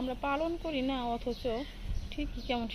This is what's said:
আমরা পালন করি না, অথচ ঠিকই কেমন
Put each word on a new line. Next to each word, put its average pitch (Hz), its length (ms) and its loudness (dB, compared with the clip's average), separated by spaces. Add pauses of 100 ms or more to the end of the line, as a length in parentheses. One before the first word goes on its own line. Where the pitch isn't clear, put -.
আমরা 254 120 0 (140)
পালন 311 240 2 (120)
করি 302 260 2
না, 269 60 2 (180)
অথচ 240 280 -2 (680)
ঠিকই 294 380 -2
কেমন 240 260 2